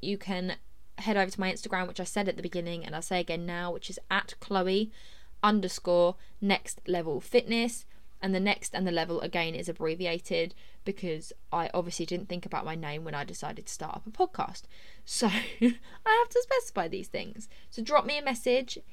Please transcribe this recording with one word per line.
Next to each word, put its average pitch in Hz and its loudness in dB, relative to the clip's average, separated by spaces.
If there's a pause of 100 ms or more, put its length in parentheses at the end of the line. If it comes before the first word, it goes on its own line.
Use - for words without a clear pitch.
you 196 -2
can 185 -2 (420)
head 208 2
over 190 4
to 196 -6
my 185 2
Instagram, 185 -2
which 180 -6
I 180 -2
said 202 0
at 175 0
the 185 -8
beginning 170 -4
and 151 -6
I'll 160 -4
say 180 0
again 170 -2
now, 175 -2
which - -6
is 185 -8 (120)
at 196 0
Chloe 196 2 (500)
underscore 180 4 (240)
next - 2
level 165 0
fitness. 233 2 (360)
And 190 2
the 185 4
next - 2
and 185 2
the 170 2
level, 165 2
again, 165 0
is 175 -4
abbreviated 170 0 (300)
because 175 -4 (180)
I 165 0
obviously 175 0
didn't 180 -4
think 175 -4
about - -4
my 160 -4
name 156 -4
when 156 -6
I 143 -2
decided - -8
to - -8
start - -6
up - -8
a 220 -8
podcast. - 0 (420)
So - 2
<laughs> - -
I 180 4 (280)
have 440 4
to 494 4
specify 320 2
these 190 -4
things. 220 -6 (220)
So 226 -4
drop 285 6
me 294 0
a 294 -2
message, 254 2 (140)